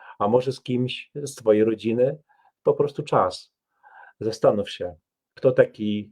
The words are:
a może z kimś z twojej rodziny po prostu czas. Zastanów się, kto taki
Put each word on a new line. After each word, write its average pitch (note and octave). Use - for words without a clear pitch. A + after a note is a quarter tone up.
a G#2
może B2+
z B2+
kimś B2
z C#3+
twojej G#2+
rodziny A2+
po D3
prostu C#3+
czas. G2+
Zastanów G#2+
się, F2+
kto -
taki G#2+